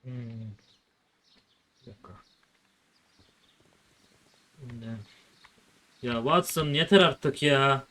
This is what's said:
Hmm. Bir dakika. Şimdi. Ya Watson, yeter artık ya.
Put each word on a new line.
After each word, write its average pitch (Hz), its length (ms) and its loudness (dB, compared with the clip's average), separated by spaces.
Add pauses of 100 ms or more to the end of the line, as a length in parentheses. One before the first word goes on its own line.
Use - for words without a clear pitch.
Hmm. 117 480 -12 (1300)
Bir - 40 -20
dakika. - 280 -20 (2500)
Şimdi. 117 380 -12 (1040)
Ya 120 120 -4
Watson, 147 600 0
yeter 165 260 4
artık 147 440 2
ya. 139 480 2